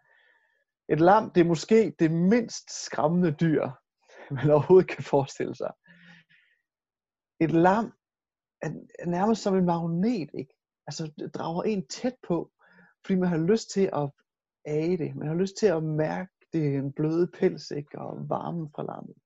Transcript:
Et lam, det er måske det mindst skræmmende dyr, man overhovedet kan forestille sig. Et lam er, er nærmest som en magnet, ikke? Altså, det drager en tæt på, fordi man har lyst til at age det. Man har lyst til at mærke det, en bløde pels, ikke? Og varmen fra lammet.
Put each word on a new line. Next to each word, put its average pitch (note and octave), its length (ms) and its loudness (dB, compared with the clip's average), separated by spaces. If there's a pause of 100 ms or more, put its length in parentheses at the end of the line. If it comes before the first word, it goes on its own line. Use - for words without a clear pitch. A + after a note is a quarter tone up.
(880)
Et D3+ 120 0
lam, G3+ 300 4
det F3 100 4
er E3 40 8
måske E3+ 540 2
det D#3+ 120 2
mindst F3+ 760 -2
skræmmende E3+ 560 0
dyr, D#3+ 300 2 (600)
man C#3+ 200 0
overhovedet E3+ 380 8
kan - 160 -8
forestille - 500 -2
sig. - 200 -8 (1700)
Et D#3+ 100 2
lam F#3 360 4 (760)
er, D#3+ 80 -4 (280)
er - 80 -10
nærmest G3 360 0
som F#3+ 140 2
en F#3 80 4
magnet, E3+ 680 0
ikke? - 200 -12 (320)
Altså, D3+ 320 -10
det - 160 -12
drager E3 280 -6
en G#3+ 260 -4
tæt - 340 -6
på, - 300 -4 (520)
fordi F#3+ 140 0
man F3+ 100 2
har E3 240 0
lyst - 180 -2
til G3 220 0
at C#3+ 180 -2 (540)
age D#3+ 340 -2
det. C3+ 180 -6
Man D3 120 -6
har D#3 60 -4
lyst F#3+ 220 -4
til A3 100 2
at E3 160 2
mærke D#3+ 500 -4 (200)
det, D3 240 0
en C#3 160 -4
bløde D#3+ 400 0
pels, F3 380 -2
ikke? - 280 -10
Og D3 300 -10
varmen D#3 460 -6
fra - 80 -8
lammet. - 440 -12